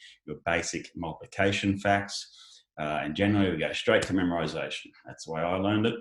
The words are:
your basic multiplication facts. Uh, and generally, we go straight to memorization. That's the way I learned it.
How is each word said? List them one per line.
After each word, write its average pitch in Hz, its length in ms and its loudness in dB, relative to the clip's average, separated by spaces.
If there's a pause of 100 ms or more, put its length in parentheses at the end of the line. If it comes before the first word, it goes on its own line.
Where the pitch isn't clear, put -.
(260)
your 76 200 -10
basic 85 500 -2
multiplication 98 840 0
facts. - 840 -2 (180)
Uh, 76 240 -2
and 76 120 -4
generally, 98 360 4
we 82 60 0
go 76 140 -2
straight 110 300 2
to - 120 -2
memorization. 80 760 -2 (180)
That's - 200 -16
the 78 60 -10
way 80 100 -4
I 87 140 0
learned 104 300 2
it. 117 160 2